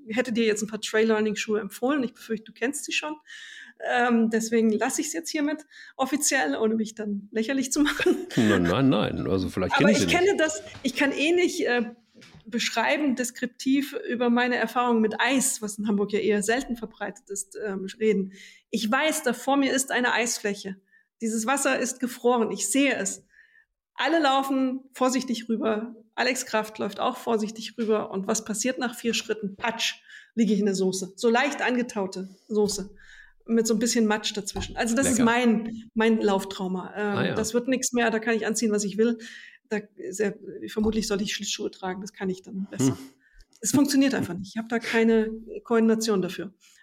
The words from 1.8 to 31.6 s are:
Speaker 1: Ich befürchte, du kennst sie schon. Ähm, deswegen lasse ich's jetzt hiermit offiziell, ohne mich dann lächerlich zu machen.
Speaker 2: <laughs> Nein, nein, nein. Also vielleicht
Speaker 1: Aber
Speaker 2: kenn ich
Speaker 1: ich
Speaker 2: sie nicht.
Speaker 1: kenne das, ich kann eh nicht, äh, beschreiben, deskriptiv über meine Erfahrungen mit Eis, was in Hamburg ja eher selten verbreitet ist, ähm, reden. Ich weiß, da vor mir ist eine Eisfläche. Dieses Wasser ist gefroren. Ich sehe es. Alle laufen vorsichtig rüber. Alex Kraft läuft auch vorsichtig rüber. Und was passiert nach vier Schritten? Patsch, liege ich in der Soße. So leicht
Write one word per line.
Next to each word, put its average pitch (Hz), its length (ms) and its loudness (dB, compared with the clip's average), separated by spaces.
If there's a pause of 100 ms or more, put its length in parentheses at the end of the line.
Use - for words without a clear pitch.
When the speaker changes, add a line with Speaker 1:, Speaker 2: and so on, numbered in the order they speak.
Speaker 1:
Ich - 120 -4
befürchte, - 320 -8
du - 60 -20
kennst 262 320 -4
sie - 80 -8
schon. 302 220 -4 (840)
Ähm, 233 340 4
deswegen 226 420 2
lasse 226 280 0
ich's 302 120 -4
jetzt 330 180 -6
hiermit 302 340 -2 (320)
offiziell, 277 600 0
ohne 220 180 2
mich 214 220 -2
dann 208 340 -6
lächerlich 262 400 -2
zu 302 100 0
machen. 294 360 4 (100)
Speaker 2:
<laughs> - 100 -4
Nein, 101 280 4
nein, 113 240 4
nein. - 400 0
Also 92 200 0
vielleicht 92 280 -2
Speaker 1:
Aber - 80 4
Speaker 2:
kenn - 80 8
ich 202 60 4
Speaker 1:
ich - 20 2
Speaker 2:
sie 98 60 2
nicht. - 120 2
Speaker 1:
kenne 370 180 4
das, 311 260 0 (200)
ich 262 140 -2
kann 277 160 2
eh 302 200 2
nicht, 359 340 2
äh, 240 160 2 (600)
beschreiben, 240 720 0
deskriptiv 262 800 -2 (140)
über 240 220 0
meine 240 260 2
Erfahrungen 233 440 2
mit 214 200 0
Eis, 254 420 0
was 208 160 -8
in 208 80 -4
Hamburg 202 260 0
ja 208 60 0
eher 208 240 2
selten 233 340 -2
verbreitet 208 540 -12
ist, - 340 -10
ähm, 196 220 -6 (140)
reden. 196 320 2 (380)
Ich 220 200 -2
weiß, 302 320 2
da 240 100 0
vor 269 240 0
mir 269 160 2
ist - 200 -2
eine 240 200 2
Eisfläche. 202 640 -2 (440)
Dieses 220 260 -2
Wasser 269 320 2
ist 247 220 -4
gefroren. 240 500 2
Ich - 200 -4
sehe 269 260 4
es. - 280 -6 (680)
Alle 320 260 2
laufen 269 600 2 (120)
vorsichtig 254 560 0
rüber. 226 460 -2 (200)
Alex 254 320 -2
Kraft 220 320 -4
läuft 208 220 -6
auch 240 160 -2
vorsichtig 220 600 -4
rüber. 214 320 -2
Und 190 160 -6
was 214 180 -2
passiert 247 340 -4
nach 240 160 -4
vier 226 200 -2
Schritten? 214 420 -4
Patsch, - 380 -4 (400)
liege 220 200 4
ich 196 60 2
in 208 60 2
der 196 80 2
Soße. 185 420 -2
So 240 120 2
leicht 247 340 2